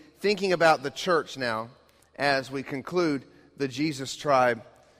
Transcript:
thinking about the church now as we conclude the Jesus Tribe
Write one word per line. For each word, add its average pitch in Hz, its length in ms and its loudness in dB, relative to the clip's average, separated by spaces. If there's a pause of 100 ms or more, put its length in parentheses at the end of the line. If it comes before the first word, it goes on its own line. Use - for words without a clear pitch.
(200)
thinking 196 320 0
about 160 300 4
the 139 80 -6
church - 460 -2
now 117 320 -4 (480)
as 135 340 0
we 135 120 -8
conclude 147 600 -2 (340)
the 139 120 -2
Jesus 135 480 -6
Tribe 127 460 2 (380)